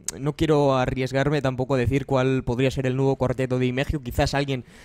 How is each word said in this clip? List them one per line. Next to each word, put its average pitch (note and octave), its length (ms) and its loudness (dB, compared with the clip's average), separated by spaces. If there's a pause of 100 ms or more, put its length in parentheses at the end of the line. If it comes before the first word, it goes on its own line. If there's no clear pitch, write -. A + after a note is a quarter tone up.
(200)
no C#3 140 -4
quiero C#3+ 440 4
arriesgarme C3 640 0
tampoco C3 340 0
a - 20 2
decir C3+ 280 0
cuál C3 380 0
podría B2+ 280 0
ser C3 140 -4
el B2+ 100 0
nuevo C3+ 200 2
cuarteto B2+ 420 -2
de B2+ 80 2
Dimegio. C3 380 -2
Quizás C#3 320 -2
alguien C3+ 280 -2 (220)